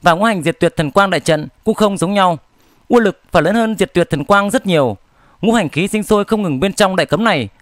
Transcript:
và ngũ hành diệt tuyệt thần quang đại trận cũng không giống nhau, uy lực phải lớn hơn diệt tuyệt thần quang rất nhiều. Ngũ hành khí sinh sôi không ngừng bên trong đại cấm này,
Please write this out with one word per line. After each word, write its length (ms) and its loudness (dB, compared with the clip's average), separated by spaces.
và 100 4
ngũ 120 -2
hành 180 -2
diệt 180 -4
tuyệt 160 0
thần 140 -2
quang 200 2
đại 100 -4
trận 280 -2
cũng 100 0
không 240 0
giống 160 -2
nhau, 240 0
uy 120 4
lực 200 0
phải 100 4
lớn 120 0
hơn 240 0
diệt 160 -2
tuyệt 160 0
thần 140 -4
quang 260 2
rất 160 -2
nhiều. 300 0
Ngũ 120 0
hành 160 0
khí 200 -4
sinh 140 -4
sôi 220 0
không 180 -2
ngừng 180 -4
bên 120 -2
trong 240 0
đại 100 0
cấm 180 -2
này, 240 0